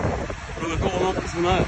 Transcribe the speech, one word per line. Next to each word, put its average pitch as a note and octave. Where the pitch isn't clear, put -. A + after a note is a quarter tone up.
kilometre F3
olan F#3
kısmına F3